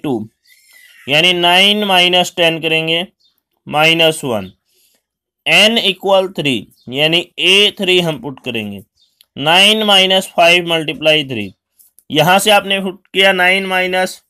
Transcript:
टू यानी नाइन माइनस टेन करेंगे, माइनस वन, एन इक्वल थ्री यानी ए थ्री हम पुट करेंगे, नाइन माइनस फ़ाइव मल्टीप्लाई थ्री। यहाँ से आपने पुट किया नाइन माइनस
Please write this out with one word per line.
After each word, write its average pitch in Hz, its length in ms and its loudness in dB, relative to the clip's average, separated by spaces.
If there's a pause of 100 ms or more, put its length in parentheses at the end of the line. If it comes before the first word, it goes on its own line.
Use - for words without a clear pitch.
टू 113 260 -6 (800)
यानी 160 260 2
नाइन 190 540 2
माइनस 180 500 2
टेन 165 240 0
करेंगे, 160 460 -4 (600)
माइनस 160 580 2
वन, 104 260 -6 (960)
एन 202 340 2
इक्वल 190 520 0
थ्री 147 240 -4 (340)
यानी 156 360 -2 (140)
ए 196 380 2
थ्री 185 220 0
हम 160 200 -4
पुट 131 240 -14
करेंगे, 104 380 -10 (560)
नाइन 190 440 2
माइनस 190 440 2 (100)
फ़ाइव 175 320 4
मल्टीप्लाई 156 560 -2
थ्री। 107 280 -8 (580)
यहाँ 156 280 2
से 208 120 0
आपने 196 300 0
पुट 190 260 -8
किया 196 260 2
नाइन 185 340 0
माइनस 185 500 -2 (140)